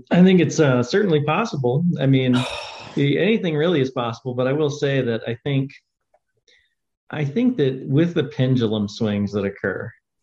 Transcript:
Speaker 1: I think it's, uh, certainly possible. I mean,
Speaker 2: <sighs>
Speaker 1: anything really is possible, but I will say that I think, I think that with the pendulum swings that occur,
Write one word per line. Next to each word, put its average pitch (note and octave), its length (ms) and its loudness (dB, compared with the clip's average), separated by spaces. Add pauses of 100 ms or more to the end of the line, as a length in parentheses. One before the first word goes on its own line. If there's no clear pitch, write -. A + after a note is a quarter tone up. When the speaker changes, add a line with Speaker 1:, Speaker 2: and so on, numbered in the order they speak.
(100)
Speaker 1:
I F3 120 6
think F#3 180 8
it's, D3+ 180 0
uh, C3 240 4
certainly E3+ 400 2
possible. D#3 640 -2 (160)
I C#3+ 60 0
mean, C3 300 2 (300)
Speaker 2:
<sighs> - 300 -14
Speaker 1:
anything D#3+ 600 0
really D#3 240 0
is C3 120 -2
possible, A#2+ 420 -6
but B2+ 140 -2
I C3+ 40 0
will D3 180 0
say C#3 320 -2
that A2+ 240 -4
I A#2 180 -6
think, C#3 280 -2 (1400)
I D3 120 -4
think B3 320 0
that C3 280 -2
with E3 280 2
the D3+ 100 0
pendulum A2+ 640 0
swings G2+ 440 -4
that G#2 120 -2
occur, G2 480 -6 (300)